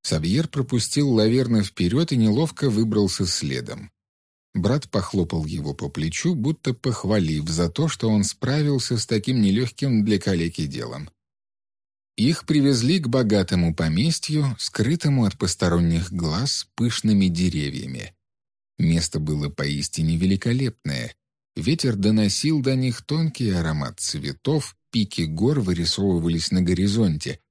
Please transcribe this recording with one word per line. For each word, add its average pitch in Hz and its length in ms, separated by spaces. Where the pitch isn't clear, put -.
Савьер 90 460
пропустил 135 600
Лаверна 113 520
вперёд 95 480
и 139 60
неловко 123 520
выбрался 104 560
следом. 67 680
Брат 104 380
похлопал 87 540
его 76 280
по 73 160
плечу, 82 460
будто 135 400
похвалив 92 760
за 82 220
то, 156 160
что 117 240
он 104 140
справился 135 760
с - 80
таким 120 340
нелёгким 113 640
для 104 140
калеки 85 480
делом. 65 420
Их 139 300
привезли 139 520
к 147 80
богатому 101 680
поместью, 131 840
скрытому 135 680
от 98 140
посторонних 87 720
глаз 87 640
пышными 107 520
деревьями. 73 840
Место 82 440
было 76 300
поистине 71 680
великолепное. 113 960
Ветер 135 400
доносил 107 680
до 131 140
них 127 280
тонкий 147 480
аромат 80 500
цветов — 76 760
пики 104 320
гор 101 380
вырисовывались 85 920
на 92 120
горизонте. 92 800